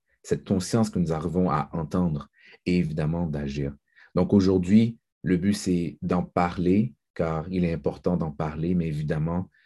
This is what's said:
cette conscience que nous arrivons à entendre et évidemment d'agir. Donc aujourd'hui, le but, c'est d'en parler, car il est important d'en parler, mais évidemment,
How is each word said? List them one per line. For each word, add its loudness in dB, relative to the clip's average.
cette -4
conscience 0
que -4
nous 0
arrivons 0
à -2
entendre -2
et 2
évidemment -2
d'agir. -6
Donc 0
aujourd'hui, 4
le 2
but, 2
c'est -2
d'en 0
parler, 0
car -2
il 0
est 0
important -2
d'en -2
parler, -4
mais 0
évidemment, -2